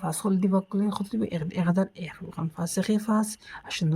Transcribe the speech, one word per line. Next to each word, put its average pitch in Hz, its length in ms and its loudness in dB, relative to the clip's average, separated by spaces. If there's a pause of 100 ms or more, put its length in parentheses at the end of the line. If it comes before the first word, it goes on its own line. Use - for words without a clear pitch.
পাঁচ 165 180 -2
করলে 190 200 2
দিয়ে 190 120 4
ভাগ 190 140 4
করলে 202 140 0 (140)
কত 196 160 -4
দিব? 220 80 0 (140)
এক, 165 60 0 (180)
এক 175 100 4
হাজার 190 180 4 (180)
এক 156 120 -10
হইব। 185 180 -12
কারণ 160 200 -2
পাঁচ 170 240 -4
একে 202 140 2 (140)
পাঁচ, 214 200 4 (380)
আর - 120 -10
শূন্য 156 180 2